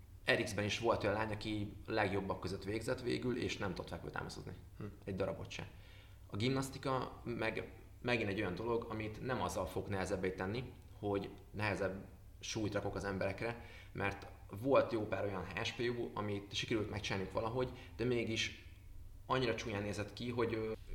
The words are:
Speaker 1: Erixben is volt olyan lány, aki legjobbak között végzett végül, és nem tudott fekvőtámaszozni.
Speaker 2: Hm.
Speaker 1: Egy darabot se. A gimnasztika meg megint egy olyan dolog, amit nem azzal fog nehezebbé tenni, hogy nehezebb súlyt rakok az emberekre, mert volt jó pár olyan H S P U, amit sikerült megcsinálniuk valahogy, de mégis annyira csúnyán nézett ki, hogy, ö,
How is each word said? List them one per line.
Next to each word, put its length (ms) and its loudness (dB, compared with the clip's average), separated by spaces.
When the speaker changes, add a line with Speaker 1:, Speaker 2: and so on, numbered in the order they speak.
Speaker 1:
Erixben 420 4
is 140 2
volt 240 6
olyan 120 6
lány, 160 2
aki 420 -2
legjobbak 520 2
között 240 -2
végzett 380 0
végül, 360 2
és 200 0
nem 120 0
tudott 200 -4
fekvőtámaszozni. 640 -6
Speaker 2:
Hm. 80 -8
Speaker 1:
Egy 120 -4
darabot 340 -2
se. 180 -6
A 80 -8
gimnasztika 880 0
meg 480 -2
megint 280 4
egy 100 2
olyan 160 2
dolog, 340 2
amit 360 -4
nem 160 2
azzal 240 2
fog 220 -2
nehezebbé 440 2
tenni, 420 -2
hogy 300 2
nehezebb 540 2
súlyt 340 0
rakok 220 0
az 80 -2
emberekre, 640 0
mert 360 0
volt 300 8
jó 160 2
pár 160 0
olyan 220 0
H 180 -2
S 80 0
P 80 -4
U, 340 0
amit 400 -2
sikerült 360 2
megcsinálniuk 420 0
valahogy, 380 2
de 80 0
mégis 640 2
annyira 300 4
csúnyán 260 0
nézett 320 -2
ki, 160 -4
hogy, 240 4
ö, 180 0